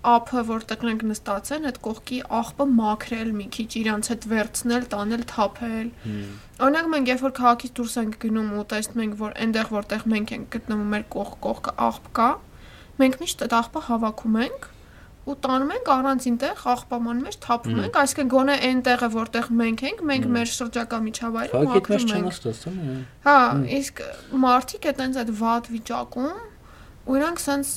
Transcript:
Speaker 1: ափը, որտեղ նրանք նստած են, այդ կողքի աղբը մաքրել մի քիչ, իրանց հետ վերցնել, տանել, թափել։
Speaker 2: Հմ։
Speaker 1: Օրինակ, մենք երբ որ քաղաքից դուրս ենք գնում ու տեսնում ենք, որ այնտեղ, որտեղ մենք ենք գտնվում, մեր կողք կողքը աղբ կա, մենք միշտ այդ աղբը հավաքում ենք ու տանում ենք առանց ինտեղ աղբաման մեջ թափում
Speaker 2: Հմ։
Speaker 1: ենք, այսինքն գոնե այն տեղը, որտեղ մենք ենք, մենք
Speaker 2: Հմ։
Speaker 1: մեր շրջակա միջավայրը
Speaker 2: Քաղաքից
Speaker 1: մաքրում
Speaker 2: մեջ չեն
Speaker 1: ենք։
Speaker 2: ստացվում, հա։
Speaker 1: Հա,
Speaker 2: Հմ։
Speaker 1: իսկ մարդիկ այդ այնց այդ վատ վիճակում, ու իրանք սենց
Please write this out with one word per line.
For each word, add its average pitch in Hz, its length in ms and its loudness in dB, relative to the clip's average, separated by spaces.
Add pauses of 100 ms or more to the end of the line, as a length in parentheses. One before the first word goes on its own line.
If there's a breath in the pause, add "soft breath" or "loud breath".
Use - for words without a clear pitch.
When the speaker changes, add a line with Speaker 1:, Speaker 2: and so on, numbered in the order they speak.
Speaker 1:
ափը, 240 420 4
որտեղ 226 420 -4
նրանք 220 200 -2
նստած 208 440 -4
են, 311 160 -4
այդ 262 140 -4
կողքի 226 400 -8 (120)
աղբը 233 400 0
մաքրել 226 600 2
մի 208 180 -4
քիչ, 220 260 -6
իրանց 214 320 0
հետ 226 200 -4
վերցնել, 226 580 0
տանել, 220 400 -2
թափել։ 220 640 -2 (100)
Speaker 2:
Հմ։ 208 220 -6 (380 loud breath)
Speaker 1:
Օրինակ, 302 300 4
մենք 285 200 2
երբ 254 160 2
որ 262 100 0
քաղաքից 240 380 2
դուրս 233 240 -6
ենք 220 220 -4
գնում 220 320 0
ու 208 160 -4
տեսնում 220 360 -4
ենք, 208 140 -2
որ 214 180 -6
այնտեղ, 220 380 0
որտեղ 208 340 -4
մենք 220 300 0
ենք - 140 -10
գտնվում, 214 380 -4
մեր 208 200 -2
կողք - 300 -8
կողքը - 400 -6
աղբ 233 320 0
կա, 247 200 4 (640 loud breath)
մենք 262 240 4
միշտ 339 300 -4
այդ 233 60 2
աղբը 233 280 0
հավաքում 220 560 0
ենք 508 320 -4 (500 loud breath)
ու 285 140 -6
տանում 269 340 0
ենք 466 200 -4
առանց 269 360 2
ինտեղ 254 380 -2
աղբաման 240 560 -2
մեջ - 180 -6
թափում 240 340 -2
Speaker 2:
Հմ։ 226 120 2
Speaker 1:
ենք, 453 140 -2
այսինքն 277 340 2
գոնե 262 260 6
այն 254 240 2
տեղը, 247 280 2
որտեղ 226 420 -2
մենք 226 320 2
ենք, 381 180 -4
մենք 277 240 0
Speaker 2:
Հմ։ 247 80 2
Speaker 1:
մեր 233 160 2
շրջակա 233 500 -4
միջավայրը 226 540 -4
Speaker 2:
Քաղաքից 240 240 4
Speaker 1:
մաքրում 196 160 4
Speaker 2:
մեջ 233 160 2
չեն 208 80 0
Speaker 1:
ենք։ 180 160 0
Speaker 2:
ստացվում, 165 480 -6
հա։ 131 160 -4 (240)
Speaker 1:
Հա, 285 200 8
Speaker 2:
Հմ։ 143 280 4
Speaker 1:
իսկ - 340 -4 (360)
մարդիկ 254 500 4
այդ 269 140 -2
այնց 262 160 -2
այդ 233 140 -4
վատ 226 380 0
վիճակում, 247 720 -6 (580 loud breath)
ու 262 160 0
իրանք 330 260 0
սենց 277 340 0